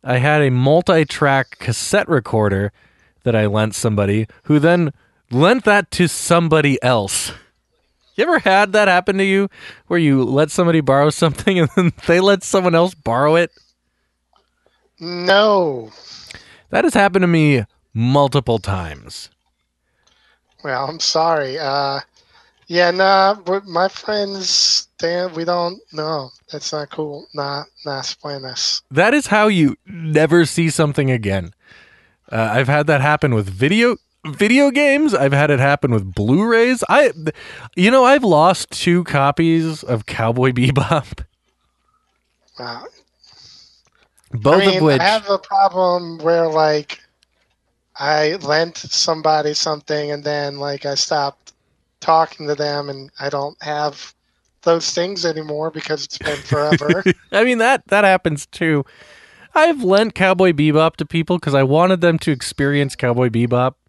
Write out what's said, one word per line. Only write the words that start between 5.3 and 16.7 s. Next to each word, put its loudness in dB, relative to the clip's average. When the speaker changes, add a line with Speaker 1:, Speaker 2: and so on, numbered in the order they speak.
Speaker 1:
lent 2
that 2
to 0
somebody 0
else. -2
You -2
ever 0
had 2
that 2
happen 0
to 2
you, 0
where 0
you 4
let 0
somebody 2
borrow 2
something -2
and 2
then 2
they 4
let 2
someone 0
else 2
borrow 0
it? 0
Speaker 2:
No. 0